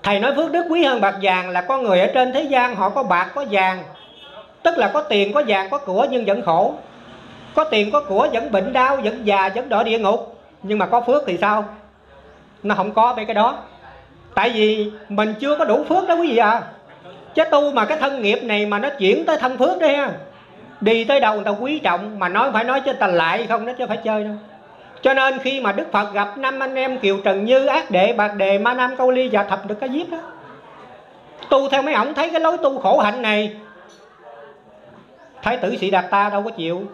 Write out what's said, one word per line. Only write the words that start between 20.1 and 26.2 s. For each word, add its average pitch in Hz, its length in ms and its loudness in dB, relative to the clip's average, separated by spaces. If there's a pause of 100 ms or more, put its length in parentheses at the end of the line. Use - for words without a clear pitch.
đi 226 240 2
tới 277 160 4
đâu 214 140 2
người 202 100 -4
ta 208 60 -2
quý 254 280 -4
trọng, 196 400 -2
mà 180 100 -2
nói 226 240 0
phải 220 120 0
nói 254 160 0
chứ 262 60 -12
người 262 140 -4
ta 208 60 2
lại 175 420 0
không 220 180 -2
đó 247 120 -6
chứ 247 80 -4
phải 214 100 -4
chơi 214 280 -4
đâu. 208 100 -8 (680)
Cho 269 120 4
nên 262 240 2
khi 269 220 -4
mà 220 120 -2
Đức 320 200 -6
Phật 202 200 -2
gặp 208 260 -4